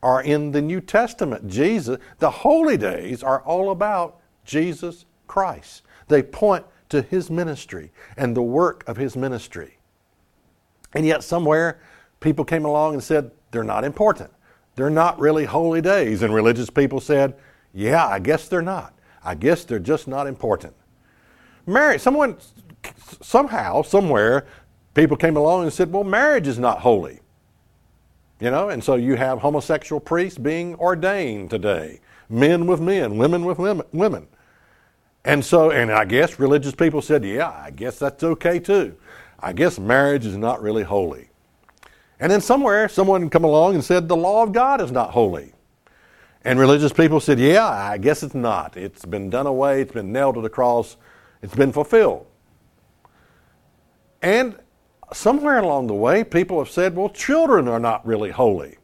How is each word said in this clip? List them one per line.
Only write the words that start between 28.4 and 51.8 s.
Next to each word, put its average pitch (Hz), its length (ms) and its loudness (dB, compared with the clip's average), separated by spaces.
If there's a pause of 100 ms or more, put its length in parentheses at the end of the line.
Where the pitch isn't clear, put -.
You 120 120 -2
know, 180 160 -2
and 139 160 -8
so 139 100 2
you 123 220 0
have 131 240 -2
homosexual 147 580 -2
priests 175 400 -4
being 165 380 -4
ordained 170 760 -2
today, 92 480 -4 (320)
men 160 380 2
with 175 120 0
men, 160 380 -2
women 170 260 2
with 175 140 -4
women, 190 340 -4
women. 156 360 -4 (960)
And 135 200 2
so, 160 280 4
and 120 180 0
I 107 140 4
guess 139 340 0
religious 139 340 2
people 151 300 -2
said, 147 220 0
"Yeah, 123 260 -6
I 71 220 -18
guess 110 260 -10
that's 143 240 -6
okay 170 380 0
too. 175 360 0 (440)
I - 120 -8
guess 147 260 0
marriage 131 460 2
is 98 120 -6
not 113 260 -4
really 107 220 -2
holy." 87 460 -4 (880)
And 165 100 0
then 202 100 4
somewhere, 220 480 2
someone 190 400 2
come 156 140 4
along 165 320 4
and 147 100 0
said, 180 220 2
"The 170 100 2
law 196 280 2
of 208 80 -4
God 254 280 2
is 135 120 -4
not 117 180 -2
holy." 90 420 0 (920)
And 127 160 2
religious 143 320 4
people 160 260 4
said, 143 220 2
"Yeah, 175 260 4
I 104 320 -6
guess 120 240 0
it's 143 140 -10
not. 104 400 -4
It's 92 280 -14
been 98 260 -8
done 135 180 -4
away. 135 320 0
It's 135 120 -4
been 104 200 -8
nailed 131 240 0
to 117 40 -8
the 110 80 -6
cross. 120 480 0 (460)
It's 101 140 -12
been 135 160 4
fulfilled." 151 540 2 (2000)